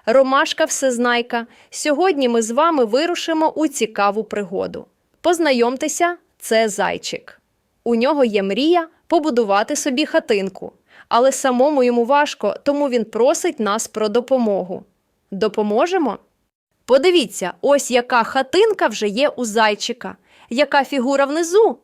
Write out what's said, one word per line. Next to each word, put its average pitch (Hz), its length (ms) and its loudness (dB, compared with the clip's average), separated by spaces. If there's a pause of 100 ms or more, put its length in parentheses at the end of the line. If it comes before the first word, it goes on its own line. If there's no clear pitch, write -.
Ромашка 269 580 2
Всезнайка. 240 840 -2 (240)
Сьогодні 294 580 0
ми 233 140 0
з 220 80 -6
вами 294 340 2
вирушимо 320 720 -2
у 311 120 0
цікаву 214 560 -2
пригоду. 190 640 -8 (340)
Познайомтеся, 311 960 0 (220)
це 226 300 0
зайчик. - 720 -6 (440)
У 233 100 0
нього 269 300 2
є 208 180 0
мрія 311 460 0 (180)
побудувати 240 720 0
собі 285 300 -2
хатинку. 208 680 -2 (360)
Але 254 240 4
самому 269 500 2
йому 240 220 2
важко, 277 580 0
тому 285 260 0
він 240 160 0
просить 254 560 -2
нас 208 280 -2
про 214 200 -4
допомогу. 214 760 -2 (460)
Допоможемо? 214 880 -2 (680)
Подивіться, 269 760 2
ось 277 300 2
яка 240 320 2
хатинка 339 640 0
вже 214 220 -2
є 247 200 0
у 247 160 -6
зайчика. 214 720 -2 (340)
Яка 277 340 0
фігура 277 400 0
внизу? 330 600 2